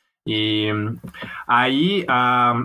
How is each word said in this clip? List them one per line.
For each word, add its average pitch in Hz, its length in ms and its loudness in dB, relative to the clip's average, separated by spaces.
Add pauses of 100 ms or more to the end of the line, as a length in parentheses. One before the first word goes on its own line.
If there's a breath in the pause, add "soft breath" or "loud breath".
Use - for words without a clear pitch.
(260)
E 107 440 0 (760 loud breath)
aí 135 600 2
a, 123 560 2